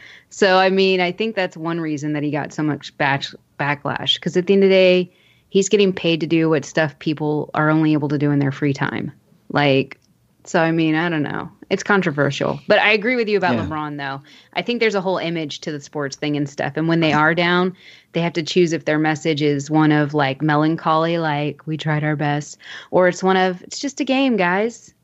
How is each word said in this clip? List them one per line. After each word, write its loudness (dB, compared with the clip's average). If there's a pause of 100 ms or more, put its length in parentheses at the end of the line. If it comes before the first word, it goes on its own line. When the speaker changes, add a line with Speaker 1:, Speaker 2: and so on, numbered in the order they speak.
(300)
Speaker 1:
So, 2
I 4
mean, 2
I 0
think -6
that's -4
one -4
reason -4
that -4
he -2
got -6
so -4
much -4
back-, 0 (340)
backlash, -4
'cause -2
at 0
the 4
end 4
of 4
the 4
day, 4 (360)
he's 2
getting 4
paid -2
to -4
do 2
what 0
stuff -2
people -4
are 2
only 4
able 0
to -2
do 0
in 2
their 0
free -2
time. -6 (380)
Like, 0 (440)
so, 0
I 2
mean, 0
I -2
don't -2
know. -8 (180)
It's -4
controversial. 0
But 4
I 2
agree 0
with -2
you 0
about 0
Speaker 2:
Yeah. -4
Speaker 1:
LeBron, -8
though. -8 (320)
I -4
think -4
there's 0
a 0
whole -2
image -6
to -8
the -10
sports -8
thing -4
and -2
stuff. -6
And -2
when 2
they 2
are 2
down, 0 (380)
they -2
have -2
to -2
choose 2
if -4
their 0
message 0
is 0
one 4
of, 2
like, 0
melancholy, 0
like, -4
"We -6
tried -2
our 0
best," -4 (340)
or 4
it's -4
one 2
of, 0
"It's -14
just -8
a -2
game, 0
guys. -2 (100)